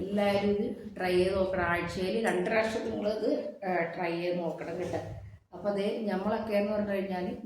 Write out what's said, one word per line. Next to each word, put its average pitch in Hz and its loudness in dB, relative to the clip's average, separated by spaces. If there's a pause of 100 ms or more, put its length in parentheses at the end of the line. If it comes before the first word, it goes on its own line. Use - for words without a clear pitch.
എല്ലാവരും 202 2
ഇത് 208 -2
ട്രൈ 185 0
ചെയ്ത് 185 4
നോക്കണം. 185 2
ആഴ്ചയിൽ 185 0
രണ്ട് 180 2
പ്രാവശ്യം 220 2
നിങ്ങളിത്, 214 0
ആ, 185 0 (200)
ട്രൈ 175 -2
ചെയ്ത് 175 -2
നോക്കണം 170 -4
കേട്ടോ. 175 -4 (600)
അപ്പോൾ 202 -2
അതേ 208 0
നമ്മളൊക്കെ 214 0
എന്ന് 208 2
പറഞ്ഞു 208 0
കഴിഞ്ഞാൽ 190 -2